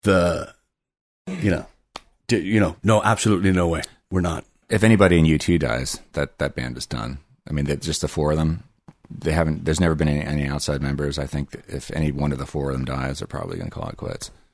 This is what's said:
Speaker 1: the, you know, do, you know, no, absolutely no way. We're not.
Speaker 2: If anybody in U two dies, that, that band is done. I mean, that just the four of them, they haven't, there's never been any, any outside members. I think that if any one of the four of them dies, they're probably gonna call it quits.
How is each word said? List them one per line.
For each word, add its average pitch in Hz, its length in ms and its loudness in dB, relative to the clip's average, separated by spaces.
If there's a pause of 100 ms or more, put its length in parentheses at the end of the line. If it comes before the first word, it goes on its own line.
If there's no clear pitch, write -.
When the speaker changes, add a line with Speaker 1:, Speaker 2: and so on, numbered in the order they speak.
Speaker 1:
the, 87 500 2 (720)
you 170 240 -2
know, - 140 -2 (600)
do, 120 100 2
you 95 220 2
know, 85 240 2
no, 107 200 4
absolutely 101 480 2
no 90 160 2
way. 82 140 -2 (300)
We're 92 100 2
not. 85 220 -2 (260)
Speaker 2:
If 107 140 2
anybody 98 360 8
in 80 60 8
U 78 120 6
two 87 220 2
dies, 64 400 -4 (140)
that, 73 260 -4
that 69 160 -4
band 62 220 -6
is 62 100 -10
done. 64 320 -8 (280)
I 73 60 -6
mean, 71 120 0
that 71 160 -2
just 78 200 -4
the 76 60 -2
four 76 240 0
of 78 60 2
them, 80 260 0 (460)
they - 220 -4
haven't, 80 340 0
there's 78 140 0
never 85 140 4
been 78 140 0
any, 73 140 0
any 73 260 -4
outside 71 340 -4
members. 69 380 -4
I 69 80 -4
think 71 240 -6
that - 180 -18
if - 220 -10
any 76 200 -2
one 71 200 -2
of 65 80 -4
the 67 80 -8
four 69 240 -4
of 65 60 -4
them 65 80 -4
dies, 65 340 -6
they're - 80 -10
probably 85 300 -8
gonna 85 120 -8
call - 180 -10
it - 100 -10
quits. - 340 -10 (220)